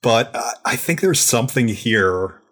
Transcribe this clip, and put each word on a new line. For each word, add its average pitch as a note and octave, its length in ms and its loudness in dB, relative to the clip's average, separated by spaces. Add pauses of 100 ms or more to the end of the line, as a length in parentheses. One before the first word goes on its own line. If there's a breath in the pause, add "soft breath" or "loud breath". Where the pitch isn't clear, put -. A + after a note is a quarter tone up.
But A#2 280 2
I, - 180 -6 (120)
I - 140 -2
think - 240 -4
there's F3+ 180 2
something A#2+ 480 0
here. G2 720 0 (120)